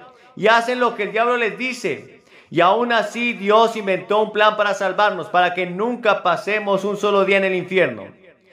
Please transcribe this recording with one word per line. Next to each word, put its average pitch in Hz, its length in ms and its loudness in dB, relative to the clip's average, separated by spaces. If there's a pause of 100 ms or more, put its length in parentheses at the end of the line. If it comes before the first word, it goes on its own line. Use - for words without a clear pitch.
(360)
y 170 120 0
hacen 233 320 2
lo 233 160 0
que 208 80 -6
el 185 80 -6
diablo 240 260 0
les 214 180 -2
dice. 196 680 -8 (260)
Y 151 120 0
aún 220 320 2
así, 226 400 -2
Dios 214 420 2
inventó 202 480 -2
un 208 100 -4
plan 208 240 4
para 208 160 0
salvarnos, 196 560 -2
para 175 240 2
que 180 140 -4
nunca 214 560 -2
pasemos 196 600 -2
un 202 140 -4
solo 202 280 2
día 196 120 2
en 190 60 2
el 190 100 0
infierno. 160 680 -2 (300)